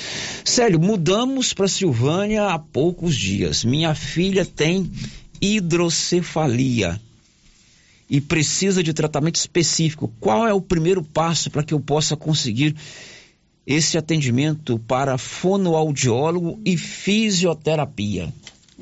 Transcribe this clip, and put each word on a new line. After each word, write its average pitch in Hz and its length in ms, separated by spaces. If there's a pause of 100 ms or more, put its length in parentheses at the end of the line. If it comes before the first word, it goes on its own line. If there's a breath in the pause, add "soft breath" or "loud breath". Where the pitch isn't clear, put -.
(440 loud breath)
Célio, 233 360
mudamos 220 720
pra 196 140
Silvânia 185 840
há 165 80
poucos 160 580
dias. 98 480
Minha 151 320
filha 185 480
tem 170 440 (520 loud breath)
hidrocefalia 160 1600 (1080 soft breath)
e 139 100
precisa 170 600
de 160 100
tratamento 151 440
específico. - 840
Qual 220 280
é 214 60
o 196 80
primeiro 180 420
passo 156 480
pra 147 120
que 151 120
eu 147 60
possa 147 360
conseguir 147 580 (920 loud breath)
esse 156 320
atendimento 151 800
para 131 400
fonoaudiólogo 160 1500
e 185 120
fisioterapia? 156 1600 (500)